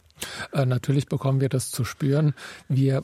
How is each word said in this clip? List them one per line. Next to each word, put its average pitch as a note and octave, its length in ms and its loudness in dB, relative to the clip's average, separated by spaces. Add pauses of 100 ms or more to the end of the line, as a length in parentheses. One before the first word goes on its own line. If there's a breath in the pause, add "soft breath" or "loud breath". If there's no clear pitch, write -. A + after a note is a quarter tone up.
(520 loud breath)
Äh, C3+ 120 2
natürlich B2+ 420 0
bekommen C3+ 340 0
wir C3+ 80 2
das B2+ 220 -2
zu - 140 -4
spüren. C#3+ 500 2 (340 loud breath)
Wir C3+ 360 2